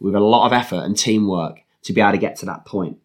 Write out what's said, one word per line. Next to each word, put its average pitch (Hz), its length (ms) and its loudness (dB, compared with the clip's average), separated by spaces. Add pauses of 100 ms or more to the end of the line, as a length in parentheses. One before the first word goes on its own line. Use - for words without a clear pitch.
with 98 140 -2
a 101 60 4
lot 113 260 4
of 123 80 2
effort 107 280 -2
and 104 140 -4
teamwork 98 640 -2 (240)
to - 100 -8
be 107 80 2
able 101 120 4
to 98 60 0
get 101 160 -2
to - 120 -12
that - 180 -10
point. 92 400 -6